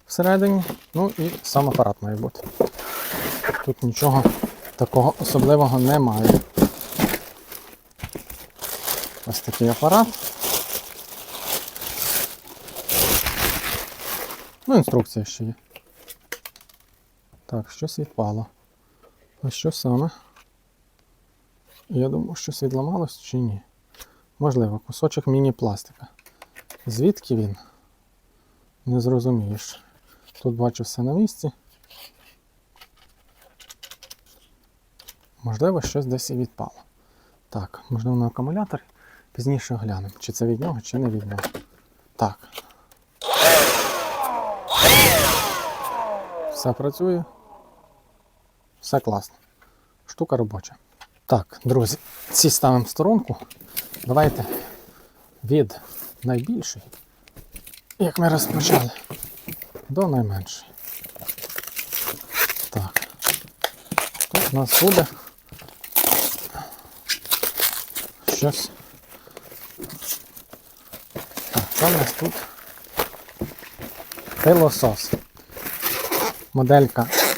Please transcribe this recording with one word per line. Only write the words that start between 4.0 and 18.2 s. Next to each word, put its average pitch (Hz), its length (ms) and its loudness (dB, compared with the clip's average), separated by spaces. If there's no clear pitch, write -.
такого 127 440 4
особливого 143 600 6
немає. 127 600 6
Ось 113 120 -4
такий 117 300 0
апарат. 180 380 6
Ну, 262 80 6
інструкція 120 500 2
ще - 180 -10
є. 113 100 -4
Так, 113 260 -8
щось - 280 -8
відпало. 110 480 -4